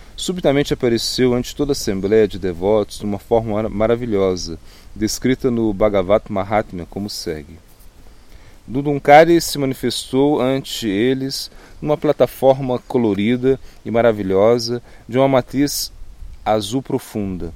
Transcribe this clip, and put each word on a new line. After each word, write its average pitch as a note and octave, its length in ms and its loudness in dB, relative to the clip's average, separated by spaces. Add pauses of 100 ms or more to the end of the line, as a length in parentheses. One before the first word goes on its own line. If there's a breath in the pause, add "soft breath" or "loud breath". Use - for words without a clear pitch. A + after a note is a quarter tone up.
(160 soft breath)
subitamente D3 580 0
apareceu B2 580 0
ante B2 220 -4
toda C#3+ 160 -2
a C#3 80 -2
assembleia G2+ 480 2
de F#2+ 100 -4
devotos F#2+ 640 -2
de - 60 -12
uma G2+ 160 -6
forma A2+ 320 0
mara-, G#2+ 160 -2
maravilhosa, F#2+ 880 -2 (380 soft breath)
descrita B2 520 -2
no A#2 240 0
Bhagavat G2 560 0
Mahatmya G2 600 -4
como G2+ 180 -8
segue. D#2 480 -10 (1080 soft breath)
Dundunkari D3 760 6
se - 160 -6
manifestou C#3 840 0
ante C3 480 -4
eles C3 640 -2 (280 loud breath)
numa D3 160 -2
plataforma C3 840 2
colorida A#2+ 800 0 (240 soft breath)
e A2 80 -8
maravilhosa A2+ 880 2 (260 soft breath)
de A2+ 80 -4
uma C3+ 120 4
matiz C3+ 640 -2 (520)
azul A2 380 -2
profunda F#2+ 720 -6